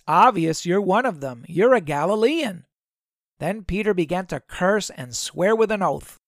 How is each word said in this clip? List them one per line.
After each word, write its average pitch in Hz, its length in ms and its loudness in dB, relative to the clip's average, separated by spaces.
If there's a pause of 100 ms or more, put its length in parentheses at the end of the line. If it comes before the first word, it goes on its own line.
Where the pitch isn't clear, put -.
obvious 170 580 4
you're 175 160 0
one 202 240 0
of 214 160 -4
them. 127 280 -10
You're 202 260 4
a 233 60 4
Galilean." 202 840 -2 (760)
Then 190 240 -6
Peter 202 280 0
began 175 360 -2
to 147 100 -6
curse 190 520 -2
and 123 260 -12
swear 190 400 0
with 220 160 2
an 190 100 -2
oath 147 460 -4